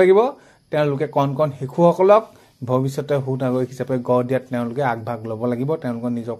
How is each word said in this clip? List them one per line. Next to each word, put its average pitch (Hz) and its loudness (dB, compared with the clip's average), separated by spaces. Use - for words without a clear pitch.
লাগিব? 190 6
তেওঁলোকে 147 0
কণ 139 2
কণ 151 0
শিশুসকলক 170 4
ভৱিষ্যতে 135 0
সুনাগৰিক 127 -2
হিচাপে 131 -4
গঢ় 123 4
দিয়াত 127 -2
তেওঁলোকে 120 -4
আগভাগ 113 -8
ল'ব 113 -8
লাগিব, 127 -2
তেওঁলোকৰ 120 -6
নিজৰ 117 -8